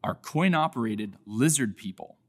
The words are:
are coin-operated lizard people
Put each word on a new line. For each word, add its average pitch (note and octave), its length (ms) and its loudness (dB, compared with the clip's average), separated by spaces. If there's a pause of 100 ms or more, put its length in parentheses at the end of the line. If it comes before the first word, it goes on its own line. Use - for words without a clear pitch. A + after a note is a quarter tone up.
are G2+ 100 -2
coin-operated C3 1080 0
lizard A#2+ 520 2
people - 420 -14 (100)